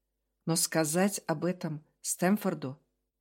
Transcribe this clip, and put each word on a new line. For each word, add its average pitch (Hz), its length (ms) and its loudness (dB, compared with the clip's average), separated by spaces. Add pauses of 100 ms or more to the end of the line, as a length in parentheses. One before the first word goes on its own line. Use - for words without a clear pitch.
(460)
Но 165 80 2
сказать 170 720 2
об 156 180 -2
этом 170 400 -4 (180)
Стэнфорду 175 760 0 (420)